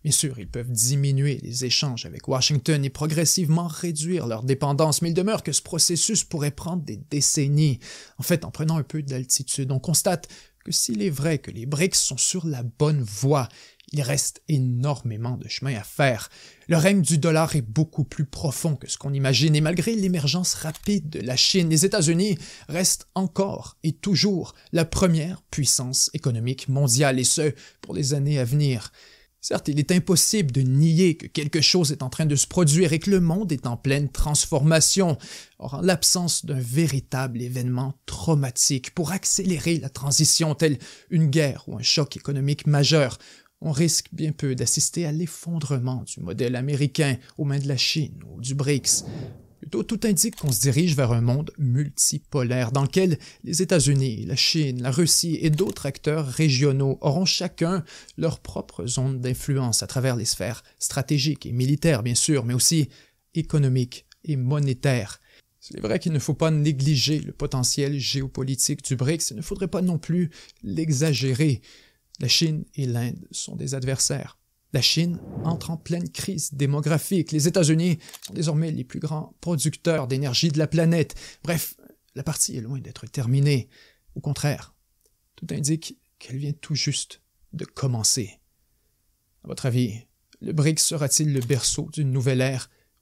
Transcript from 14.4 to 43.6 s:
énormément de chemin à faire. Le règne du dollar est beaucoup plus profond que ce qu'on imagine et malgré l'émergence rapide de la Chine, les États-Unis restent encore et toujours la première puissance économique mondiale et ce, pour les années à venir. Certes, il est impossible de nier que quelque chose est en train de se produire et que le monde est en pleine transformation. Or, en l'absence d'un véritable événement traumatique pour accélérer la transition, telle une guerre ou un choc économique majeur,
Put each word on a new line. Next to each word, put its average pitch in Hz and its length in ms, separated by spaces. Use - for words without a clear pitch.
énormément 123 880
de - 100
chemin 131 300
à 101 80
faire. 131 460
Le 165 100
règne 190 240
du 151 160
dollar 160 360
est 151 60
beaucoup 139 420
plus - 220
profond 151 500
que - 160
ce - 60
qu'on 143 160
imagine 139 420
et 151 60
malgré 175 340
l'émergence 180 600
rapide 160 560
de - 100
la 123 160
Chine, 170 320
les 156 160
États-Unis 190 540
restent 175 440
encore 190 680
et 160 80
toujours - 600
la 165 140
première 170 560
puissance - 720
économique 123 540
mondiale 135 520
et 127 40
ce, 151 280
pour 170 120
les 147 200
années 143 240
à 127 60
venir. 131 460
Certes, - 260
il 147 100
est 147 140
impossible 180 580
de 135 120
nier 160 560
que - 80
quelque 151 340
chose 156 320
est 143 100
en 131 60
train 160 160
de 147 100
se 135 120
produire 165 480
et 165 40
que 180 120
le 190 100
monde 170 320
est 135 140
en 120 100
pleine 139 320
transformation. 156 1120
Or, 135 160
en 143 80
l'absence 175 640
d'un 143 120
véritable 127 840
événement 123 500
traumatique 139 880
pour 165 180
accélérer 180 680
la 135 120
transition, 143 640
telle 151 240
une 160 180
guerre 139 400
ou - 80
un 113 60
choc - 340
économique 143 500
majeur, 143 520